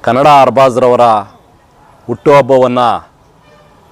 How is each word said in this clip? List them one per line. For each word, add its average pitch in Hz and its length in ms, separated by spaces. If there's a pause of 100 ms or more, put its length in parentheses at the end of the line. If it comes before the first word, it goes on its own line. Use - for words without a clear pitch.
ಕನ್ನಡ 127 260 (140)
ಅರ್ಬಾಜ್ರವರ 123 600 (1040)
ಹುಟ್ಟುಹಬ್ಬವನ್ನು 123 1000 (840)